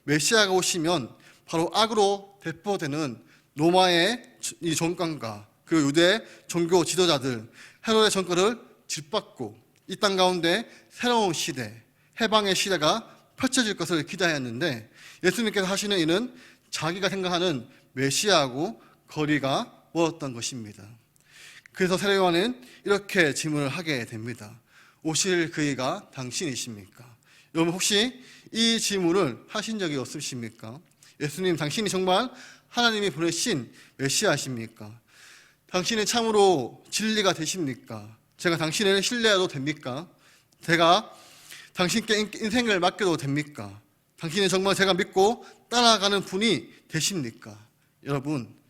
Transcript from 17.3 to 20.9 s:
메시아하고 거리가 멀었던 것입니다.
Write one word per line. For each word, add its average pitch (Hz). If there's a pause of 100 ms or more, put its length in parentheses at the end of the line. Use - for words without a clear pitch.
메시아하고 143 (260)
거리가 147 (200)
멀었던 156
것입니다. 110 (880)